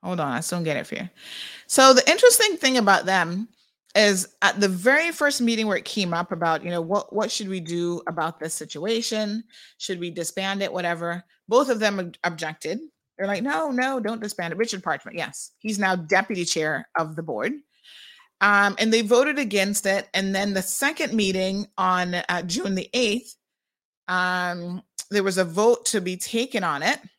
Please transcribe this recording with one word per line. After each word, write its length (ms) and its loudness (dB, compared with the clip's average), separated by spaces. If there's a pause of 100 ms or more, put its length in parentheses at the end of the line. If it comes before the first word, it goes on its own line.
Hold 160 -4
on, 100 -2
I 80 -2
still 200 -4
don't 60 -4
get 120 -2
it 100 -6
for 80 -10
you. 160 -8 (560)
So 260 8
the 160 6
interesting 480 6
thing 220 2
about 280 6
them 420 0 (480)
is 320 4 (120)
at 200 2
the 80 4
very 420 2
first 300 0
meeting 260 0
where 120 0
it 60 -8
came 300 -4
up 160 -4
about, 320 -2
you 80 -8
know, 120 -2
what, 300 -2
what 200 -2
should 160 -6
we 100 -4
do 480 -4
about 320 -6
this 160 -8
situation? 880 -6 (360)
Should 200 -8
we 120 -6
disband 520 -4
it? 100 -4
Whatever. 520 -4 (240)
Both 220 4
of 100 0
them 180 0
ob-, 240 -6
objected. 560 -6 (400)
They're 80 -4
like, 160 -2
"No, 300 -2
no, 260 0
don't 220 -4
disband 320 -6
it." 60 -8
Richard 260 -4
Parchment, 320 -4
yes. 420 -8
He's 200 -6
now 180 2
deputy 480 0
chair 520 -2
of 200 -2
the 80 -8
board. 300 -4 (880)
Um, 360 4
and 140 2
they 80 4
voted 380 4
against 480 0
it. 260 0
And 220 0
then 180 0
the 80 0
second 540 -2
meeting 540 0 (100)
on, 380 0 (120)
uh, 140 0
June 320 -4
the 180 -6
eighth, 420 -2 (720)
um, 760 -2 (280)
there 120 2
was 160 0
a 60 4
vote 420 2
to 160 -2
be 160 -4
taken 440 -4
on 200 -2
it. 180 0 (180)